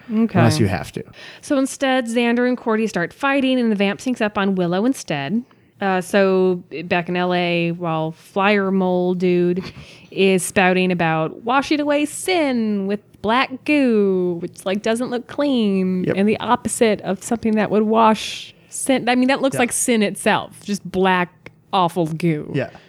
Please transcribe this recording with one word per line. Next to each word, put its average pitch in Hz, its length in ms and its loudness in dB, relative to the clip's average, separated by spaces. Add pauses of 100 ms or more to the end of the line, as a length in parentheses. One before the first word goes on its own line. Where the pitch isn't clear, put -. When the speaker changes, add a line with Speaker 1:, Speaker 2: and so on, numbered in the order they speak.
(100)
Speaker 1:
Okay. 214 280 0
Speaker 2:
Unless 110 220 6
you 104 80 4
have - 240 -4
to. - 100 -8 (400)
Speaker 1:
So 285 160 0
instead, 262 480 0
Xander 240 420 0
and 247 80 0
Cordy 220 300 0
start 175 260 -2
fighting, 269 460 0
and 233 120 2
the 208 60 2
vamp 196 240 0
sneaks 247 220 -4
up 208 160 -2
on 196 160 2
Willow 180 320 0
instead. 175 560 -2 (380)
Uh, 190 200 0
so 185 600 2 (240)
back 175 220 -2
in 180 80 -2
L 180 180 0
A, 175 380 0
while 160 400 -4
Flyer 196 580 0
Mole 185 440 2
Dude 180 480 2 (480)
is 185 320 2
spouting 185 480 2
about 160 540 -2
washing 269 360 0
away 294 240 0
sin 247 840 -2
with 202 120 -4 (220)
black 247 420 -2
goo, 202 800 2
which, - 240 -12
like, 202 160 -4
doesn't 226 280 -2
look 240 180 -6
clean, 196 760 0
Speaker 2:
Yep. - 120 0
Speaker 1:
and 202 120 2
the 220 120 0
opposite 226 640 0
of 190 200 -6
something 226 320 -2
that 214 160 0
would 214 140 2
wash 220 720 0 (160)
sin. 247 380 -2
I 247 60 2
mean, 254 140 2
that 269 120 2
looks 269 140 0
Speaker 2:
Yeah. - 60 0
Speaker 1:
like 240 120 0
sin 226 300 0
itself, - 640 -2
just 202 260 -8
black, 185 600 0 (220)
awful 175 340 0
goo. 160 480 -4
Speaker 2:
Yeah. 127 160 -4 (180)